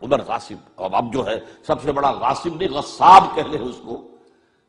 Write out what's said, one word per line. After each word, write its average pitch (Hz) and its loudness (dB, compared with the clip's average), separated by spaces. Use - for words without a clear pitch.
उमर 127 0
गासिम, 101 -10
और 95 -6
अब 117 -2
जो 131 -2
है 104 -8
सबसे 143 -4
बड़ा 139 0
गासिम 135 -4
नहीं, 180 -6
गस्साब 156 6
कह 147 -2
ले 147 -8
उसको, - -14